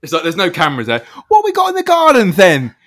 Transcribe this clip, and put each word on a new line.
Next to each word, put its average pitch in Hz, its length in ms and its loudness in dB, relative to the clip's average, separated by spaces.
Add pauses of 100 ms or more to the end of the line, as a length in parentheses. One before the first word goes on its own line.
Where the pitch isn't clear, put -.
It's 139 120 -12
like 160 100 -2
there's 165 140 -6
no 190 140 -2
cameras 147 360 -4
there. 117 180 -4 (240)
What 427 160 2
we 415 80 -2
got 370 160 -2
in 370 60 -4
the 370 80 -4
gardens 311 540 2
then? 151 380 2 (120)